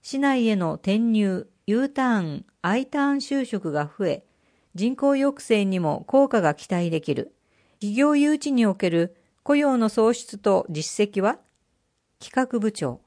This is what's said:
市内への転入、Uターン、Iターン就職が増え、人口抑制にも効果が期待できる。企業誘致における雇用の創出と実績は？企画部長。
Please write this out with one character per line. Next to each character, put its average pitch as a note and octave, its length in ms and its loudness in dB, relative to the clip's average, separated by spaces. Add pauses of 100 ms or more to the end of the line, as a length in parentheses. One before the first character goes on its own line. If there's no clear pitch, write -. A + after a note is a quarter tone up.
市 - 160 -8
内 C4+ 300 2
へ G#3+ 80 2
の E3 200 -2
転 G3 240 0
入、 G#3+ 500 0 (180)
U B3 220 0
タ B3+ 300 0
ー - 20 -2
ン、 D3+ 240 -6 (160)
I A3+ 240 0
タ C#4+ 140 -6
ー C#4+ 160 2
ン - 20 -
就 C#4 260 -2
職 F#3 300 -6
が D3 100 0
増 E3 220 -6
え、 D3+ 200 -4 (500)
人 A#3 200 -2
口 C#4 200 2
抑 C#4 260 0
制 G#3 240 0
に F#3 160 0
も D3 260 -2
効 C4+ 220 4
果 A#3+ 100 2
が D#3 140 2
期 - 180 -12
待 F3 180 -2
で D#3+ 120 -2
き D3+ 120 -4
る。 - 220 -6 (460)
企 G#3 140 -6
業 D4 200 2
誘 D4 180 4
致 D4 180 -4
に A#3+ 140 2
お F#3+ 100 0
け F#3+ 140 -2
る E3+ 280 0 (260)
雇 C#4+ 140 2
用 C#4 200 2
の A3 120 0
創 A3+ 240 2
出 - 240 -10
と G3+ 320 2
実 F3 400 -4
績 G3+ 100 -4
は？ G#3+ 180 0 (840)
企 B3+ 320 -2
画 A#3 60 0
部 G#3 120 0
長。 C3 360 -6